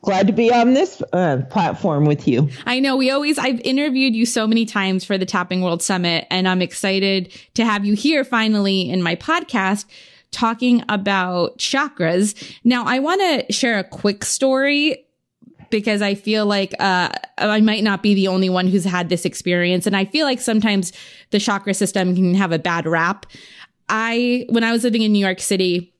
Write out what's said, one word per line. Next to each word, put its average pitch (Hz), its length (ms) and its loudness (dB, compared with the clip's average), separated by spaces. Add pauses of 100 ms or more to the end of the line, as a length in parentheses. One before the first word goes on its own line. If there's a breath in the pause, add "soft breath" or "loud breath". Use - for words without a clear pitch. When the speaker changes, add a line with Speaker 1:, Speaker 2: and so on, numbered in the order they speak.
Speaker 1:
glad 196 240 2
to 208 60 4
be 233 200 4
on 240 220 4
this, 339 260 0 (120)
uh, 156 360 0
platform 151 580 0
with 147 200 0
you. 135 220 2 (180 loud breath)
Speaker 2:
I 247 140 0
know. 269 160 0
We 262 140 2
always, 285 280 0
I've 247 220 -2
interviewed 269 560 0
you 226 100 2
so 220 220 0
many 226 160 2
times 190 400 -2
for 196 120 -2
the 185 100 -2
Tapping 185 340 -2
World 170 200 0
Summit, 175 480 -2
and 185 200 0
I'm 185 120 2
excited 190 720 -2 (220 loud breath)
to 226 100 2
have 208 200 0
you 208 100 2
here 269 300 0
finally 208 680 0
in 185 100 0
my 170 140 0
podcast 208 680 -2 (480 loud breath)
talking 233 560 0
about 190 680 -2
chakras. 202 760 -2 (300 loud breath)
Now, 240 200 2
I 254 140 0
wanna 330 540 0
share 233 260 0
a 185 60 -4
quick - 400 -4
story 277 800 0 (680)
because 214 320 0
I 202 120 0
feel 214 320 -2
like, 196 340 -2
uh, 180 300 0 (260)
I 214 240 0
might 214 240 2
not 196 180 -2
be 208 120 4
the 190 140 2
only 190 220 0
one 180 160 0
who's 185 180 2
had 180 240 -2
this 170 160 -2
experience. 175 640 0
And 202 100 0
I 190 80 0
feel 294 220 -2
like 269 140 -2
sometimes 208 520 0 (380 loud breath)
the 208 80 2
chakra 202 360 -2
system 185 420 0
can 180 180 2
have 190 160 2
a 165 80 0
bad 170 280 -4
rap. 170 400 -2 (640 loud breath)
I, 233 600 -2
when 233 160 2
I 226 80 0
was 233 100 0
living 233 200 0
in 214 100 2
New 202 120 2
York 185 160 -2
City 180 600 -2